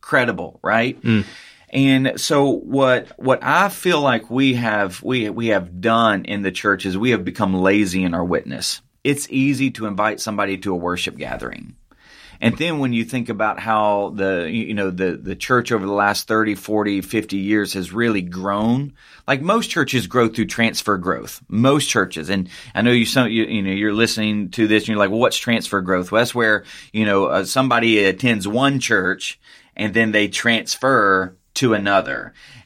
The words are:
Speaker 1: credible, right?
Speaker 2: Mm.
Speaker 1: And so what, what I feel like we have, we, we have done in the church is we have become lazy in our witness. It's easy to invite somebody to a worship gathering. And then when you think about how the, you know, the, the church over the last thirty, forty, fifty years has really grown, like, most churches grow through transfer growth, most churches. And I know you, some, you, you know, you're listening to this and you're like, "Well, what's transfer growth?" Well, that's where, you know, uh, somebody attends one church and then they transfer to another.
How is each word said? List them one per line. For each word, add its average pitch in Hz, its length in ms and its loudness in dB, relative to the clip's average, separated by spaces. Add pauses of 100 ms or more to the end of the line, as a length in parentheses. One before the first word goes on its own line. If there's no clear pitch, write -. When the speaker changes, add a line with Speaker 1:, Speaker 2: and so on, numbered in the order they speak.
Speaker 1:
credible, 117 600 -2
right? 117 380 0
Speaker 2:
Mm. 110 240 2 (460)
Speaker 1:
And 135 500 2
so 143 300 2
what, 127 680 0
what 127 240 2
I 175 280 2
feel 175 320 0
like 120 280 0
we 131 260 2
have, 104 460 -2
we, 113 280 -2
we 117 180 -4
have 90 320 -2
done 113 460 2
in 104 160 -6
the 95 100 -2
church 98 320 0
is 95 140 -2
we 120 140 2
have 95 120 0
become 95 300 -2
lazy 95 500 2
in 87 80 0
our 85 120 -2
witness. 71 580 -4 (200)
It's 143 280 -2
easy 135 400 0
to 110 160 -8
invite 104 340 -2
somebody 101 380 -4
to 95 160 -4
a - 20 -2
worship 87 400 -4
gathering. 62 600 -10 (640)
And 117 160 2
then 156 220 -2
when 131 120 -2
you 113 120 0
think 117 240 -6
about 107 320 -2
how 107 560 0
the, 95 340 -2
you 90 240 -4
know, 101 160 -2
the, 90 260 -2
the 92 200 -10
church 123 340 0
over 101 160 -2
the 101 60 -4
last 101 340 0
thirty, 107 300 0
forty, 104 440 -2
fifty 104 360 -4
years 101 380 0
has 90 180 -6
really 110 280 0
grown, 101 720 -2 (340)
like, 131 120 0
most 208 300 0
churches 131 380 0
grow 123 200 2
through 110 180 -2
transfer 107 520 -2
growth, 80 480 -6
most 135 420 2
churches. 90 420 -2
And 95 180 -2 (260)
I 101 80 0
know 120 80 4
you, 120 160 4
some, 123 240 2
you, 113 140 0
you 107 180 -4
know, 95 80 -4
you're 104 240 -2
listening 107 560 0
to 110 160 0
this 104 160 4
and - 60 -10
you're 110 100 0
like, 101 120 4
"Well, 110 100 0
what's 120 180 2
transfer 107 440 -2
growth?" 90 280 -2
Well, 110 100 4
that's 123 140 0
where, 110 300 2 (280)
you 107 120 0
know, 98 220 2
uh, 85 180 2
somebody 117 560 2
attends 98 480 2
one 131 320 2
church 95 580 -2 (380)
and 101 180 -2
then 113 160 2
they 107 160 4
transfer 104 1080 0 (180)
to 117 200 2
another. 98 580 -2 (340)